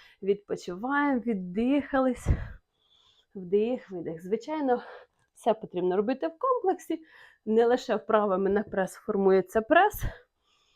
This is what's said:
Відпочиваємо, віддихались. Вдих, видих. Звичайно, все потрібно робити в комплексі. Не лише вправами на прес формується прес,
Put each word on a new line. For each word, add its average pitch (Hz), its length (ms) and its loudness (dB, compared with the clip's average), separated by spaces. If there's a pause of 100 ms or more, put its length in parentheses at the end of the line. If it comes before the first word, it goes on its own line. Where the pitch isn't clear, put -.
(220)
Відпочиваємо, 202 1000 -2
віддихались. 240 1080 -2 (1080)
Вдих, 208 560 -2
видих. 165 320 -10
Звичайно, 247 600 -2 (500)
все - 200 0
потрібно 180 440 -2
робити 262 300 -2
в 320 120 -10
комплексі. 381 640 -2 (400)
Не 220 200 4
лише 247 300 2
вправами 208 540 0
на 208 140 2
прес 190 300 -4
формується 190 680 2
прес, 349 420 4 (720)